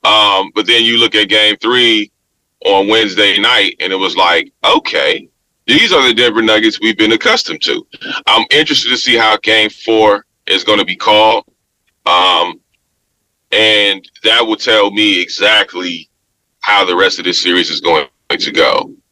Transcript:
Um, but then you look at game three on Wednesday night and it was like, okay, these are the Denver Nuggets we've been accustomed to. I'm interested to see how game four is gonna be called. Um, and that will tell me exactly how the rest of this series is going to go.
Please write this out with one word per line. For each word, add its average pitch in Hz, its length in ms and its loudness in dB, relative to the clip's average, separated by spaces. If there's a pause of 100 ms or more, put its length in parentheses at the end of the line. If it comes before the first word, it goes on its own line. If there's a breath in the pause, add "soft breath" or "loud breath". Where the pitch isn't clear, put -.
Um, 95 500 2
but 107 120 -2
then 117 180 2
you 117 140 0
look 117 160 0
at 104 140 0
game 107 280 0
three 113 540 0 (540)
on 98 240 2
Wednesday 101 500 0
night 107 420 0
and 92 120 -6
it 95 40 -4
was 92 200 -4
like, 87 360 0 (120)
okay, 110 640 -2 (380)
these 190 260 2
are 139 140 2
the 123 60 2
Denver 113 300 0
Nuggets 110 380 0
we've 107 180 -2
been 110 140 2
accustomed 202 500 -2
to. - 240 -6 (400 loud breath)
I'm - 240 0
interested 147 400 0
to 123 60 0
see 120 200 -2
how 110 220 2
game 107 320 0
four 107 560 0 (200)
is 92 180 -2
gonna 104 200 0
be 92 120 -8
called. 110 480 2 (600)
Um, 87 560 0 (920)
and 104 540 0 (180)
that 117 200 2
will 110 120 -2
tell 104 340 2
me 101 320 0
exactly 90 880 -4 (500)
how 101 240 0
the 90 120 -2
rest 92 220 0
of 82 60 -12
this 87 160 -2
series 87 300 -2
is 78 100 -6
going 78 260 0 (220)
to 73 220 -6
go. 80 300 0 (320)